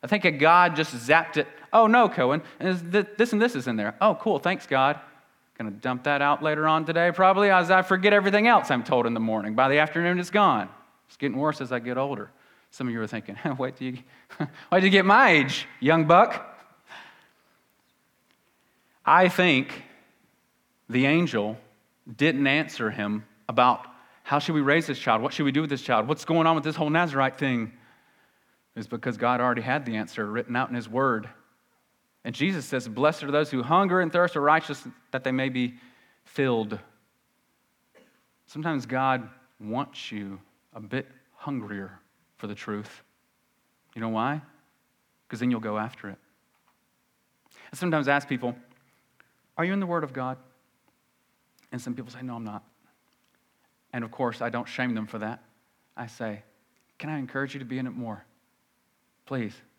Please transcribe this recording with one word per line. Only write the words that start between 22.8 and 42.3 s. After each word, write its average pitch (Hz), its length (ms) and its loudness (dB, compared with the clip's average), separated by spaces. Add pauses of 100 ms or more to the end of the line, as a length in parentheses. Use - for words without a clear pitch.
him 107 340 -6 (240)
about 123 380 2 (380)
how 143 160 -2
should 156 160 -2
we 151 60 2
raise 151 260 2
this 139 120 -6
child, 113 220 0
what 139 120 -6
should 156 100 -4
we 139 80 0
do 143 100 0
with 156 80 -4
this 135 120 -6
child, 110 260 0
what's 151 160 -4
going 165 240 2
on 165 80 4
with 151 80 -4
this 156 120 -4
whole 151 160 -2
Nazarite 139 460 0
thing, 120 360 -4 (1040)
is 107 120 -14
because 117 300 -8
God 120 240 0
already 120 220 0
had 135 220 -4
the 117 120 -6
answer 107 280 -6
written 120 300 -6
out 127 140 -2
in 123 60 -8
his 110 120 -8
word. 117 400 -2 (960)
And 120 100 -8
Jesus 165 320 -4
says, 127 220 -6
"Blessed 139 360 -2
are 139 80 -6
those 151 180 0
who 127 140 -4
hunger 180 360 2
and 165 140 -2
thirst 175 220 2
for 151 60 -2
righteousness, 147 520 0 (160)
that 131 140 -6
they 131 80 -2
may 131 180 -2
be 123 300 -4 (440)
filled." 113 560 -2 (1700)
Sometimes 151 400 -6
God 127 420 -2 (320)
wants 113 520 -8
you 98 280 -12 (340)
a 113 60 -16
bit 120 320 -10 (220)
hungrier 101 640 -12 (380)